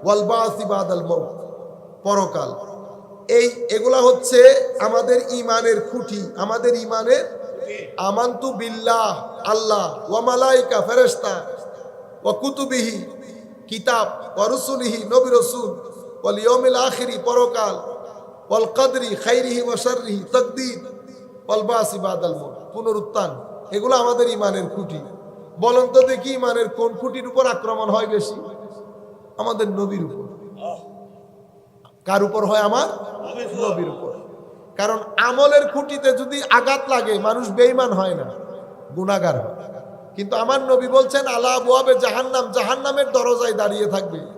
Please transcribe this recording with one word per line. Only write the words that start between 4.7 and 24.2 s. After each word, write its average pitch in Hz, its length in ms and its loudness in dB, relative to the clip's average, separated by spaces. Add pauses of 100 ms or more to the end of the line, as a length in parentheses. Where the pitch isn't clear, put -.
আমাদের 233 480 2
ঈমানের 233 640 0
খুঁটি, 208 460 -6
আমাদের 233 380 0
ঈমানের। 226 720 0 (520)
আমানতু 240 560 -2
বিল্লাহ, 220 920 -2
আল্লাহ, 208 680 0
ওয়া 220 80 2
মালাইকা, 247 600 4
ফেরেশতা, 226 640 2 (800)
ওয়া 202 100 0
কুতুবিহি, 254 720 -4 (600)
কিতাব, 220 720 -2
ওয়া 214 100 2
রুসুলিহি, 247 560 -2
নবী 247 340 6
রসুল, 233 320 0 (520)
ওয়াল 202 160 0
ইয়াউমিল 254 360 4
আখিরি, 254 500 0
পরকাল, 240 500 2 (760)
ওয়াল 220 140 4
কদরি 247 520 0
খাইরিহি 240 460 0
ওয়া 240 140 -2
শাররিহি, 233 560 -2
তকদির, 247 540 -2 (640)
ওয়াল 214 140 0
বাসি 214 360 0
বাদাল 175 360 -2
মাউত, - 380 -12
পুনরুত্থান। 208 680 -4 (300)
এগুলো 233 260 2
আমাদের 240 340 2